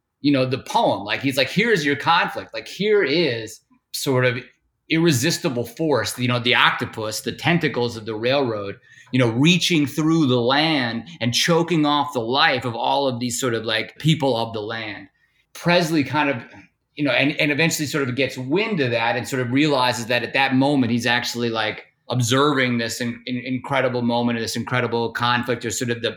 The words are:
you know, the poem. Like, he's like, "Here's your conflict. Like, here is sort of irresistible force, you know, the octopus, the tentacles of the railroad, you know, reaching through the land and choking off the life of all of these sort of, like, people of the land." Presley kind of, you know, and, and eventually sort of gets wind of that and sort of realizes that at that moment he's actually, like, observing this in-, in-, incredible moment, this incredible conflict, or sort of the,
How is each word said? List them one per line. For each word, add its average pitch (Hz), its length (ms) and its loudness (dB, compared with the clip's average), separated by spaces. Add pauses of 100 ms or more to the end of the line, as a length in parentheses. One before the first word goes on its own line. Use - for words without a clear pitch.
(200)
you 143 120 2
know, 131 140 2
the 127 120 -2
poem. 135 460 0
Like, 110 160 -2
he's 131 160 -2
like, 131 140 0
"Here's 196 340 2
your 143 120 0
conflict. 165 580 0
Like, 113 120 -10
here 208 360 2
is 131 580 0 (320)
sort 127 320 0
of 123 140 2 (500)
irresistible 156 760 2
force, 131 520 -2
you 123 100 0
know, 123 100 2
the 117 160 2
octopus, 117 680 0
the - 120 -4
tentacles 120 640 0
of 110 100 -12
the 113 80 -6
railroad, 113 640 -2 (340)
you 127 60 2
know, 123 100 6
reaching 151 580 2
through 160 400 2
the 123 140 2
land 131 680 0 (120)
and 117 140 0
choking 170 500 2
off 147 300 0
the 123 60 -2
life 127 440 2
of 117 100 -4
all 135 320 0
of 120 140 -2
these 123 180 -4
sort 127 140 0
of, 113 140 -4
like, 110 320 -4
people 135 360 2
of 113 200 -2
the 107 80 -6
land." 107 460 -10 (440)
Presley 165 500 2
kind 139 280 0
of, 120 120 -4 (540)
you 151 80 -4
know, 131 80 2
and, 135 200 2
and 147 200 0
eventually 156 340 0
sort 139 220 -2
of 120 80 -4
gets 131 220 -2
wind 175 420 -2
of 123 120 0
that 117 240 0
and 120 120 -6
sort 127 140 -2
of 120 100 -4
realizes 127 540 2
that 120 160 2
at 117 100 -6
that 135 220 2
moment 131 360 4
he's 120 140 0
actually, 120 460 0
like, 107 340 -4 (240)
observing 127 720 2
this 117 220 -4
in-, 117 260 -6
in-, 123 180 -8
incredible 127 560 -2
moment, 120 380 0
this 110 180 -6
incredible 117 560 -2
conflict, 120 540 -2
or 110 40 -4
sort 117 200 -4
of 117 100 -4
the, 110 160 -4